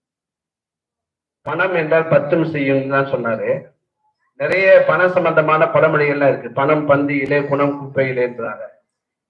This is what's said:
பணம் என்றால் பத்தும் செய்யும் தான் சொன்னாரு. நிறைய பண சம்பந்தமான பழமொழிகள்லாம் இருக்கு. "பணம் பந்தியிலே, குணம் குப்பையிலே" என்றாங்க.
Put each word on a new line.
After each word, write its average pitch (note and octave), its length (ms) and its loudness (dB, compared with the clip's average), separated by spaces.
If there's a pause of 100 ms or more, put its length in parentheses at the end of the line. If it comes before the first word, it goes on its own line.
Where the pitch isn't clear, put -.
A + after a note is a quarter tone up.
(1400)
பணம் F3 320 -4
என்றால் D#3+ 340 0
பத்தும் D#3 420 0
செய்யும் C3+ 400 -2
தான் C#3 160 0
சொன்னாரு. A#2+ 640 -4 (680)
நிறைய F3+ 500 4
பண F3 220 2
சம்பந்தமான D#3+ 560 2
பழமொழிகள்லாம் D3 640 2
இருக்கு. A#2+ 220 -2
"பணம் D3 380 -2
பந்தியிலே, C#3+ 600 0
குணம் C#3+ 300 -2
குப்பையிலே" C3 480 -4
என்றாங்க. A2+ 360 -10 (680)